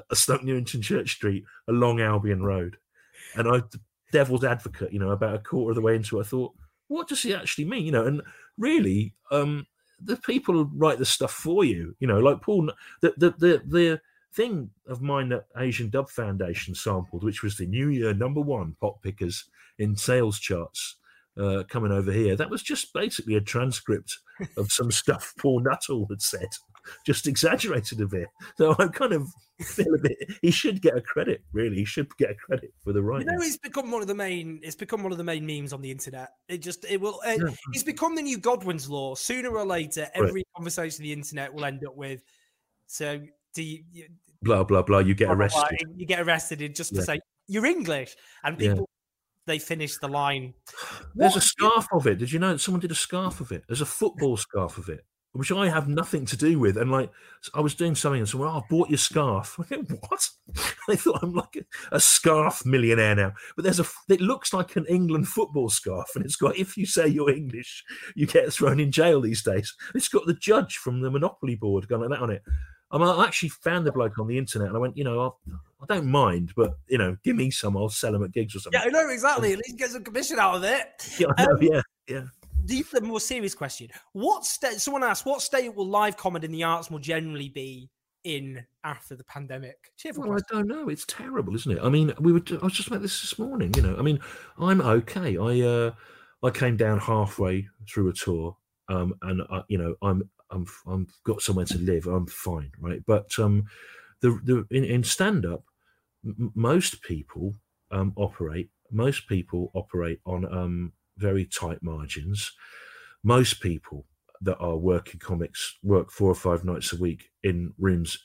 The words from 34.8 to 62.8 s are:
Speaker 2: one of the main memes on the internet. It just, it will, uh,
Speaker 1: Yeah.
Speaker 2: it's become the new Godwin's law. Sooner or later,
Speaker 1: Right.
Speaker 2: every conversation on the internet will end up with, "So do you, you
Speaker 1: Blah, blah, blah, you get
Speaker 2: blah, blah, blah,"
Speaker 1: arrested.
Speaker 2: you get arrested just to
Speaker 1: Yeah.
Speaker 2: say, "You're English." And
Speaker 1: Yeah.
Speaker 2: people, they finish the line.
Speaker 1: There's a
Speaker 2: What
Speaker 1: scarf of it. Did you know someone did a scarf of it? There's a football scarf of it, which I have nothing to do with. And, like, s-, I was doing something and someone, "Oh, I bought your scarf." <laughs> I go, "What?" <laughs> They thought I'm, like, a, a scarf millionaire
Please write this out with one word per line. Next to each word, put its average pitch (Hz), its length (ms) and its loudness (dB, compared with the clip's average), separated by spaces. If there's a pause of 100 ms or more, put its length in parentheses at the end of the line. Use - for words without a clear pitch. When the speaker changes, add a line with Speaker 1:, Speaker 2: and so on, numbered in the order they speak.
Speaker 2:
one 190 120 -4
of 170 40 -8
the 170 60 -8
main 160 220 -4
memes 143 260 -6
on 139 100 -10
the 135 100 -10
internet. 131 380 -12 (200)
It 180 80 -6
just, 170 280 -10
it 190 140 -2
will, 202 260 -6
uh, 226 140 0
Speaker 1:
Yeah. 160 140 -2 (200)
Speaker 2:
it's 262 100 -4
become 320 320 -2
the 320 60 -2
new 269 160 -4
Godwin's 180 520 -2
law. 135 260 -6
Sooner 247 340 -6
or 214 160 -4
later, 160 500 -4
Speaker 1:
Right. 185 120 2
Speaker 2:
every 190 160 -2 (140)
conversation 165 460 -8
on - 0 -
the 147 100 -8
internet 143 400 -10
will 151 100 -8
end 139 240 -6
up 131 80 -16
with, 135 260 -10 (640)
"So 147 340 -6 (320)
do 165 100 -6
you, 156 200 -10 (100)
you 165 120 -20 (360)
Speaker 1:
Blah, 101 220 4
blah, 95 180 4
blah, 98 180 6
you 95 160 4
get 104 120 4
Speaker 2:
blah, 92 80 4
blah, 98 120 4
blah," 147 160 2
Speaker 1:
arrested. 160 320 -2
Speaker 2:
you 180 100 -10
get 175 160 0
arrested 160 540 -2
just 165 200 -6
to - 40 0
Speaker 1:
Yeah. - 60 0
Speaker 2:
say, 156 140 -2 (280)
"You're 214 180 0
English." 165 500 -2 (280)
And 165 160 -4
Speaker 1:
Yeah. 104 120 4
Speaker 2:
people, 95 180 0 (560)
they 156 140 -2
finish 156 380 -6
the 143 100 -6
line. 139 460 -2 (640)
Speaker 1:
There's 202 180 8
a 196 40 2
Speaker 2:
What 180 60 4
Speaker 1:
scarf 220 480 4
of 147 160 4
it. 98 120 4
Did 123 120 -2
you 160 80 0
know 180 180 2
someone 180 220 0
did 175 120 -4
a 160 40 -6
scarf 180 460 -4
of 120 100 -8
it? 85 160 -8
There's 120 140 -2
a 143 40 0
football 139 520 0
scarf 92 400 -4
of 87 120 -10
it, - 160 -10 (260)
which 131 200 -4
I 185 180 2
have 156 200 0
nothing 147 380 -2
to 123 100 -4
do 156 220 4
with. 101 180 4
And, 123 140 2
like, 131 200 0 (320)
s-, - 120 -14
I 151 60 0
was 147 120 0
doing 170 220 0
something 139 240 0
and 101 100 0
someone, 135 180 -2
"Oh, 160 120 -2
I - 100 -4
bought 165 200 4
your 143 100 2
scarf." 127 600 0
<laughs> 170 120 -6
I 277 40 -4
go, 302 60 -6 (260)
"What?" - 220 -2 (240)
<laughs> - 340 -6
They 208 80 4
thought - 280 2
I'm, 175 100 -4
like, - 220 -4
a, - 400 -10
a 160 40 4
scarf - 640 4
millionaire 117 520 4